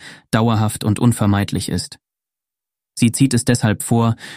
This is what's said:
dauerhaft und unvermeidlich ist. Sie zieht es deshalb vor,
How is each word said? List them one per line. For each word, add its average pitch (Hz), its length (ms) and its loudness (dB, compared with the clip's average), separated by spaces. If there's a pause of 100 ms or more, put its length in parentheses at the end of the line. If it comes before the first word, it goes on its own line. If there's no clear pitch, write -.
(320)
dauerhaft 113 520 0
und 104 160 0
unvermeidlich 101 720 0
ist. - 280 -8 (1000)
Sie 117 160 2
zieht 135 200 2
es 117 120 0
deshalb 117 360 0
vor, 113 360 0 (200)